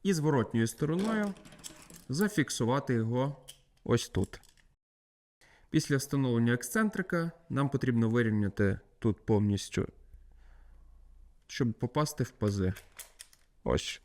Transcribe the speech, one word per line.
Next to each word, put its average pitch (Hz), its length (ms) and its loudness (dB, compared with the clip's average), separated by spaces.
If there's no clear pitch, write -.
і 190 100 0
зворотньою 131 540 2
стороною 202 640 -2
зафіксувати 139 840 0
його 123 520 -2
ось - 260 0
тут. - 320 -4
Після 147 280 0
встановлення 123 560 2
ексцентрика 180 800 -2
нам 135 200 0
потрібно 120 400 2
вирівняти 107 720 2
тут - 260 0
повністю, 101 640 0
щоб 120 260 -2
попасти 151 500 -2
в - 80 -4
пази. 98 420 0
Ось. - 420 -2